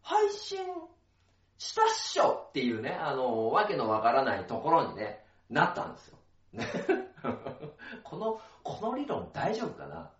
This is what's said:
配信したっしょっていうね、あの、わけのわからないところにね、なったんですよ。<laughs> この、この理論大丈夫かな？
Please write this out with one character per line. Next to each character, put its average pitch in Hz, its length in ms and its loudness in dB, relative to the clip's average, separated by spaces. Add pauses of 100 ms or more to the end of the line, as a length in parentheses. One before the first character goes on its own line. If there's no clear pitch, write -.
配 403 300 4
信 - 260 -8 (1000)
し - 180 -8
た 440 60 6
っ 440 80 8
し - 300 -2
ょ - 280 2
っ - 40 -20
て 139 80 0
い 120 160 2
う 110 40 -4
ね、 139 100 -4
あ 151 240 -2
の、 117 360 2
わ - 180 4
け - 80 0
の 117 120 0
わ 107 140 2
か 117 80 8
ら 135 140 4
な 104 120 0
い 95 100 -6
と 113 120 -6
こ - 120 0
ろ - 180 6
に - 80 -10
ね、 104 280 -8 (240)
な 156 180 4
っ - 80 -2
た - 120 -4
ん - 80 -10
で - 60 -18
す - 80 -20
よ。 - 100 -20 (320)
<laughs> 220 140 -6 (1400)
こ - 120 -12
の、 220 240 -4 (220)
こ 190 240 -8
の 240 80 -2
理 294 120 -4
論 - 260 -6
大 - 220 -2
丈 233 120 -4
夫 - 80 -8
か 69 120 -12
な？ 76 340 -14